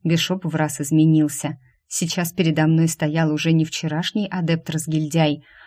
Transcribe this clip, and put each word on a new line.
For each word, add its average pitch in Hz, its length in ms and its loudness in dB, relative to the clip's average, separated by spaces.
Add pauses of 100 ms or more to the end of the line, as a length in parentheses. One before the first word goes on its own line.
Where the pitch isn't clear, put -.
Бишоп 170 400 0
в 160 120 -4
раз 151 240 -2
изменился. 156 760 2 (280)
Сейчас 170 460 -4
передо 160 340 2
мной 160 220 4
стоял 156 440 -2
уже 151 200 0
не 160 120 4
вчерашний 160 600 -4
адепт-разгильдяй, 160 1200 -2 (220)